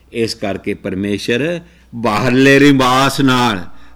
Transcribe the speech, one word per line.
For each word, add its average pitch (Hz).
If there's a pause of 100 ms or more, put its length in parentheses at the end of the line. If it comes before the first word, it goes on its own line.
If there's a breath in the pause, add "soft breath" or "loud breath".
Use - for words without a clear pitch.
(120)
ਇਸ 113
ਕਰਕੇ 98
ਪਰਮੇਸ਼ਰ 104 (340 soft breath)
ਬਾਹਰਲੇ 123
ਲਿਬਾਸ 135
ਨਾਲ, 123 (320 soft breath)